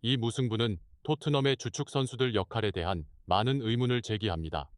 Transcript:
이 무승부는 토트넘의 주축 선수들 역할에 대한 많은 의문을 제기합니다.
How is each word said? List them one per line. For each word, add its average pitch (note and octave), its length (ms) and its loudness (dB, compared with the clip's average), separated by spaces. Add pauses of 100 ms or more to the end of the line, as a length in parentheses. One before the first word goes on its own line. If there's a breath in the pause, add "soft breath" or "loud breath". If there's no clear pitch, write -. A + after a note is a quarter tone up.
이 B2 160 2
무승부는 A2+ 600 0 (260)
토트넘의 C#3 520 2
주축 - 320 -6
선수들 B2+ 460 0
역할에 G#2 360 0
대한 F2 360 -2 (180)
많은 B2 380 2
의문을 A#2+ 400 0
제기합니다. D#2+ 760 -4